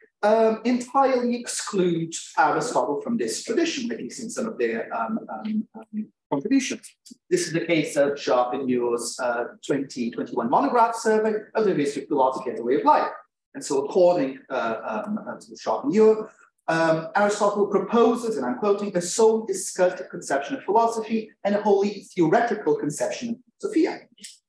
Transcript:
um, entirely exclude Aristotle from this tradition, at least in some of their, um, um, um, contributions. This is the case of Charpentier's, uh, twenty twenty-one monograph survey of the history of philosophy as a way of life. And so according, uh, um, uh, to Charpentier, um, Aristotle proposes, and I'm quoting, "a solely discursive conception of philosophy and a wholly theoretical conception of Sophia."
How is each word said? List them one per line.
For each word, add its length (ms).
um, 420
entirely 720
exclude 720
Aristotle 640
from 160
this 260
tradition, 480
at 80
least 240
in 80
some 160
of 100
their, 340
um, 280
um, 460
um, 320
contributions. 600
This 160
is 80
the 120
case 300
of 240
Charpentier's, 1040
uh, 240
twenty 440
twenty-one 400
monograph 460
survey 400
of 120
the 100
history 260
of 80
philosophy 400
as 100
a 40
way 120
of 80
life. 280
And 100
so 220
according, 540
uh, 560
um, 140
uh, 200
to 160
Charpentier, 720
um, 480
Aristotle 520
proposes, 720
and 80
I'm 120
quoting, 400
"a 40
solely 440
discursive 640
conception 460
of 80
philosophy 680
and 120
a 60
wholly 540
theoretical 600
conception 540
of 60
Sophia." 400